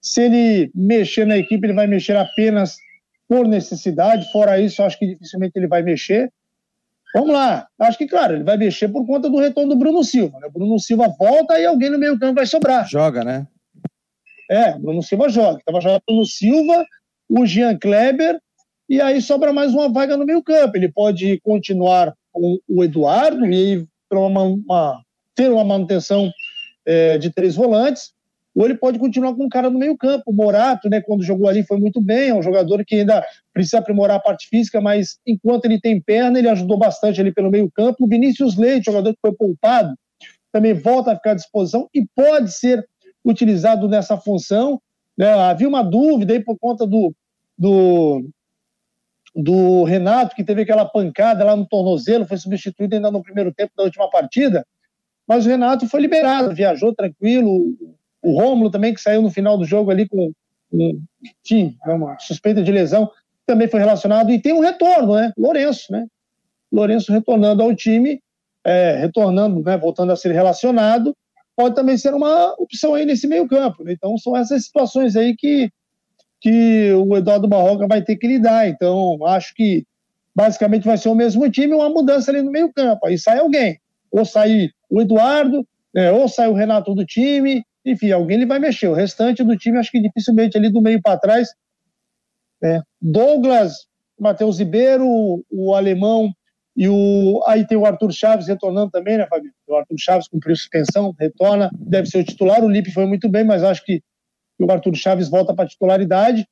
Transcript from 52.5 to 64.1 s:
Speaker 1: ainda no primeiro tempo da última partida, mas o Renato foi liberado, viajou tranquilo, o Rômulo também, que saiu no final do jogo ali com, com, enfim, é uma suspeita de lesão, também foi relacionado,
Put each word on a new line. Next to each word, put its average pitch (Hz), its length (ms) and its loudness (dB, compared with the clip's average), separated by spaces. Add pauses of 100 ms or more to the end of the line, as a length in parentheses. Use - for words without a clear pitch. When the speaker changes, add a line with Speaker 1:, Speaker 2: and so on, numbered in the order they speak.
Speaker 1:
ainda 208 140 -2
no 202 140 -6
primeiro 190 280 -4
tempo 202 240 -6
da 196 80 -2
última - 280 -2
partida, 180 520 0 (640)
mas 226 160 2
o 226 60 2
Renato 247 400 0
foi 285 120 -2
liberado, 269 520 0
viajou 190 400 0
tranquilo, 196 840 0 (500)
o 156 140 2
Rômulo 226 320 2
também, 208 220 -2
que 190 80 -12
saiu 214 200 2
no 220 80 2
final 202 280 0
do 175 80 -2
jogo 196 260 0
ali 190 160 0
com, 180 240 -4 (400)
com, 165 260 -2 (480)
enfim, 180 300 0 (100)
é 160 60 -4
uma 156 280 -4
suspeita 202 440 -2
de 180 80 0
lesão, 196 400 0 (340)
também 226 220 2
foi 220 140 0
relacionado, 208 500 2